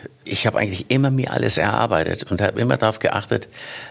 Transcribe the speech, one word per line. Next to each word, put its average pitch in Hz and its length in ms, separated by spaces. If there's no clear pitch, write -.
Ich - 220
habe - 120
eigentlich 95 320
immer 135 200
mir 131 220
alles 117 240
erarbeitet 92 760
und 90 100
habe 98 200
immer 127 160
darauf 110 220
geachtet, - 500